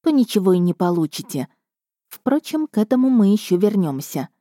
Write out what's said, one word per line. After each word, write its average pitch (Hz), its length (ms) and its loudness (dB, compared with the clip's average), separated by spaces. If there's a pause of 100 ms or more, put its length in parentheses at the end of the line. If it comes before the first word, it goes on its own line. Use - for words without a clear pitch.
то 330 80 0
ничего 214 420 2
и 180 60 4
не 175 160 0
получите. 170 720 -4 (600)
Впрочем, 311 580 -4
к - 100 -8
этому 254 320 0
мы 220 200 4
ещё 202 280 0
вернёмся. 170 760 -2 (100)